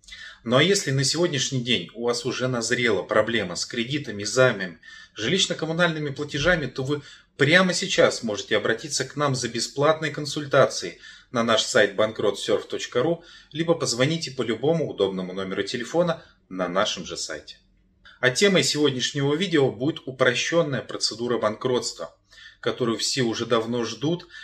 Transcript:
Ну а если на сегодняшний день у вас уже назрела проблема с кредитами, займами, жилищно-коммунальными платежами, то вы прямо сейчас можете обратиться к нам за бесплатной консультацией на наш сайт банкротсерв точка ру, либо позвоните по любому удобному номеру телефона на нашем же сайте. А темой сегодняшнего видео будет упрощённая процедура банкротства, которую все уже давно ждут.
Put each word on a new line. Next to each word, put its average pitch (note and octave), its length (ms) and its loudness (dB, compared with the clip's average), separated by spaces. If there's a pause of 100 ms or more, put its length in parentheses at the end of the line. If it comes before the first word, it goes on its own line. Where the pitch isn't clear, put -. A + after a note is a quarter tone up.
(460)
Ну A2+ 100 2
а C#3+ 80 6
если F#3+ 280 2
на C3+ 120 2
сегодняшний C#3+ 580 0
день G#2+ 320 -2
у A#2 120 -8
вас A#2+ 200 -2
уже B2 220 -2
назрела A#2 560 0
проблема G#2+ 540 0
с - 80 -4
кредитами, A#2 580 -6
займами, G#2 560 2 (380)
жилищно-коммунальными D#3+ 960 0
платежами, D3 540 0
то - 160 -6
вы C#3 180 -2 (340)
прямо F3 380 6
сейчас E3+ 500 2
можете G#2+ 320 -2
обратиться A2+ 480 -2
к C3 140 -8
нам C#3+ 180 0
за B2 140 -4
бесплатной D3 600 0
консультацией C#3 880 0 (320)
на A#2 120 0
наш A2+ 200 4
сайт G2+ 340 4
банкротсерв G#2+ 680 0
точка - 380 -2
ру, E3 220 0 (260)
либо E3 220 0
позвоните C#3+ 580 0
по B2+ 100 -6
любому A#2+ 480 0
удобному F#2 440 -2
номеру F#2+ 300 -4
телефона D#3+ 600 -2 (240)
на F#2 220 -4
нашем F#2+ 360 -2
же E2 120 -10
сайте. - 400 -12 (640)
А B2+ 100 2
темой F3+ 340 4
сегодняшнего C#3 680 0
видео D3+ 380 2
будет C3 340 -4
упрощённая C3 800 0
процедура A2+ 560 -2
банкротства, A2+ 760 -2 (440)
которую A#2 400 -2
все - 240 -2
уже A2+ 240 -2
давно A#2 360 0
ждут. C3+ 440 -4 (160)